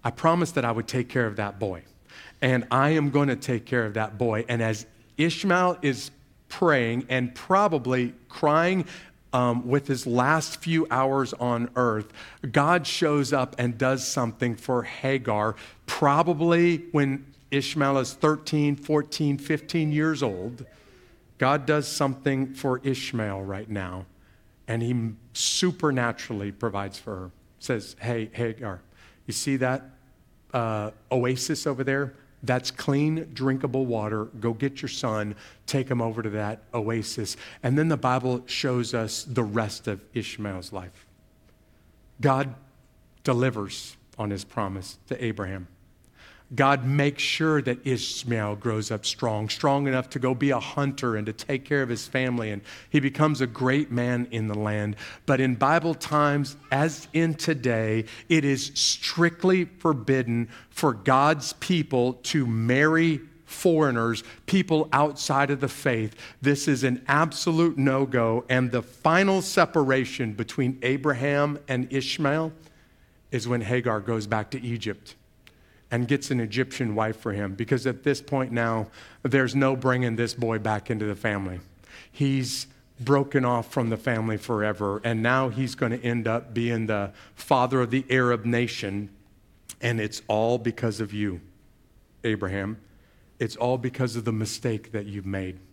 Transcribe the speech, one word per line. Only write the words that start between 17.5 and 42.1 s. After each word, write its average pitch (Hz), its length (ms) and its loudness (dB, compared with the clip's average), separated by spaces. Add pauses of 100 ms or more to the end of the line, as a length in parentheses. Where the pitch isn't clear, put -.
Ishmael 139 480 2
is 123 160 -2
thirteen, 151 600 2
fourteen, 147 600 0
fifteen 151 560 -2
years 151 300 0
old. 113 420 -4 (720)
God 135 260 2
does 151 240 2
something 135 640 -2
for 127 320 -2
Ishmael 113 580 -4
right 98 260 -8
now, 92 360 -6 (640)
and 113 140 -2
he 117 320 -2 (180)
supernaturally 120 1200 -2
provides 98 460 -6
for 101 180 -10
her. 92 140 -12 (280)
Says, - 420 -6
"Hey, 113 340 -4
Hagar, 113 480 -6 (440)
you - 60 -6
see 135 240 0
that, 131 320 0 (640)
uh, 110 380 -2 (200)
oasis 127 560 0
over 135 160 -2
there? 135 300 -2 (300)
That's 127 280 0
clean, 151 600 0
drinkable 131 540 0
water. 107 400 -2
Go 117 260 -4
get 135 300 -4
your 127 80 -6
son, 107 440 -2 (320)
take 131 240 -2
him 120 120 0
over 113 200 -4
to 107 80 -4
that 107 320 -4 (120)
oasis." 113 640 -4 (240)
And 131 160 2
then 160 100 2
the 156 80 2
Bible 127 500 0
shows 123 460 -2
us 113 320 -4
the 127 180 -2
rest 107 460 -2
of 98 140 -6 (100)
Ishmael's 101 640 -8
life. 90 320 -14 (1120)